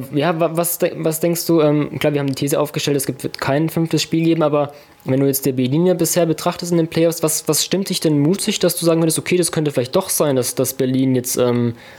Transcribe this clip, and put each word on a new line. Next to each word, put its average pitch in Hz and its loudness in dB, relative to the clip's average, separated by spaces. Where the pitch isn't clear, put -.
ja, 160 0
wa-, 165 0
was 170 -2
de-, 180 0
was 160 -2
denkst 170 -2
du, 170 4
ähm, 147 2
klar, 151 0
wir 143 0
haben 139 -2
die 135 -2
These 143 -2
aufgestellt, 143 -2
es 139 -2
gibt - -8
kein 151 0
fünftes 160 0
Spiel 165 -2
geben, 165 2
aber 147 0
wenn 131 0
du 139 4
jetzt 135 0
der 139 0
Berliner 143 2
bisher 170 0
betrachtest 170 -2
in 170 2
den 160 2
Playoffs, 165 0
was, - -2
was 156 0
stimmt 190 -2
dich 180 -4
denn 151 2
mutig, 180 0
dass 175 0
du 165 -2
sagen 165 4
würdest, 165 2
okay, - -2
das 170 0
könnte 151 -2
vielleicht 123 -2
doch 185 2
sein, 147 2
dass, 120 0
dass 131 -2
Berlin 131 2
jetzt, 123 -2
ähm, 120 2